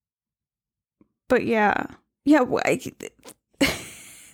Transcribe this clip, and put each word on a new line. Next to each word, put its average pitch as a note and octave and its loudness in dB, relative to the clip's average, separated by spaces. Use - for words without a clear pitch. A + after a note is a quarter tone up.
but B3 2
yeah. G#3+ 0
Yeah, C#4 6
wh-, - -2
I, - 0
<laughs> C#4 4